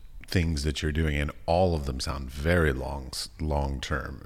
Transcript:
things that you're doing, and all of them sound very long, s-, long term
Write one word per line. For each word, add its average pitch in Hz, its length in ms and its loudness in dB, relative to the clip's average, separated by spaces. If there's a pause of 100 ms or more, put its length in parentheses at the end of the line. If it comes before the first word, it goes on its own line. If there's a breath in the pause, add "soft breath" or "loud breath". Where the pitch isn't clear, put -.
(280)
things 82 360 2
that 73 200 0
you're 78 80 2
doing, 76 260 2
and 73 140 0 (160)
all 87 260 4
of 73 140 -2
them 65 120 -2
sound 67 300 -4
very 76 420 4
long, 67 400 -4
s-, - 180 -8 (120)
long 71 400 0
term - 440 -4